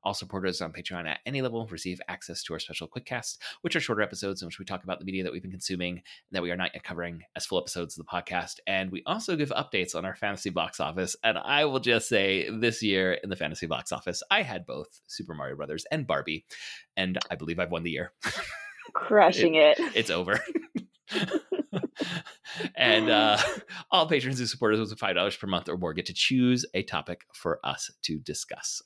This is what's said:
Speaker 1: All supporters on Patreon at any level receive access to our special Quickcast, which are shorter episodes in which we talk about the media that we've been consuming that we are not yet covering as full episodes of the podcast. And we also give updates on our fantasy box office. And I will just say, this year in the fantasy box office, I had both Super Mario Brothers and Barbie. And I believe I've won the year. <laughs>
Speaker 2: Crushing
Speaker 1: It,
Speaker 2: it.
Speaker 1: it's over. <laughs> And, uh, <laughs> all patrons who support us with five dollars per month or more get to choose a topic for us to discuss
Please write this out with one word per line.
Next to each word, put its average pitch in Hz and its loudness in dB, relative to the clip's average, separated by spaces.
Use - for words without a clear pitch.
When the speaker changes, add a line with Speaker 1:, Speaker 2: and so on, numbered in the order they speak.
Speaker 1:
All 101 0
supporters 92 -4
on 82 -4
Patreon 87 -8
at - -4
any 135 -2
level 117 -2
receive 92 -6
access 90 -10
to - -8
our 80 -6
special - -8
Quickcast, - -8
which 175 -2
are 165 4
shorter 107 0
episodes 98 -4
in - -8
which 82 -10
we 95 -10
talk 92 -8
about 90 -4
the 90 -12
media 95 -2
that 78 -4
we've 92 -6
been 92 -12
consuming 90 -4
that 92 -2
we 87 -2
are 87 -2
not 90 -2
yet - -14
covering 85 -8
as - -8
full 95 0
episodes 85 -4
of 82 -14
the - -14
podcast. 90 -4
And 95 0
we 95 -8
also 190 -2
give 147 0
updates 98 -2
on 85 -4
our 92 -4
fantasy 101 -4
box 82 -2
office. 90 -2
And 110 2
I 143 2
will 135 2
just 117 4
say, 98 4
this 113 2
year 95 4
in 95 -4
the 92 -2
fantasy 80 -4
box 78 -4
office, - -4
I 202 4
had 95 -6
both 73 -8
Super - -10
Mario 69 -6
Brothers 73 -6
and 156 -2
Barbie. 78 -2
And 92 0
I 87 -2
believe 82 -4
I've 87 0
won 85 0
the 85 -2
year. 82 -4
<laughs> - -14
Speaker 2:
Crushing 185 8
Speaker 1:
It, 151 10
Speaker 2:
it. 330 0
Speaker 1:
it's - 2
over. 90 2
<laughs> - 0
And, 110 4
uh, 107 6
<laughs> - -10
all 170 6
patrons 131 2
who 123 0
support 110 2
us 110 4
with 107 -4
five 98 2
dollars 95 2
per - -8
month 90 0
or 82 -2
more 87 -2
get 87 -2
to 85 -8
choose 123 4
a 95 0
topic - -6
for - -2
us - -4
to 78 -4
discuss - -8